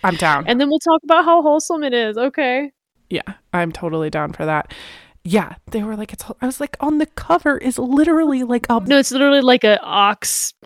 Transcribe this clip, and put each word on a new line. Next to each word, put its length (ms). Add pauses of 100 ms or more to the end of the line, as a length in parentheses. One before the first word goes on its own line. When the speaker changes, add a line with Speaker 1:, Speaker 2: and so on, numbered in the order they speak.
Speaker 1:
I'm 100
down. 320
Speaker 2:
And 140
then 100
we'll 80
talk 240
about 220
how 180
wholesome 400
it 100
is. 240
Okay. 540 (400)
Speaker 1:
Yeah, 120 (300)
I'm 200
totally 360
down 240
for 140
that. 260 (520)
Yeah, 320 (160)
they 100
were 140
like, 160
"It's 100
whole," 180
I 60
was 140
like, 180
"On 200
the 80
cover 520
is 180
literally, 680
like, 260
a" 160
Speaker 2:
No, 120
it's 120
literally 300
like 240
a 180
ox 680 (140)